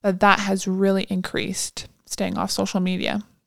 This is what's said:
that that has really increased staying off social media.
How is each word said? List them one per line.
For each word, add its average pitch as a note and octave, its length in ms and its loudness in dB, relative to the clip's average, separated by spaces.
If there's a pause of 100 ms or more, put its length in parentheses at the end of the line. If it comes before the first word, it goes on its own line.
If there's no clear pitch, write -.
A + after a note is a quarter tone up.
that F#3+ 180 0
that G3+ 200 6
has G3 280 -2
really F#3+ 360 2
increased - 840 -4 (180)
staying - 320 -4
off F#3+ 140 -2
social G3 280 -2
media. F#3 420 0 (260)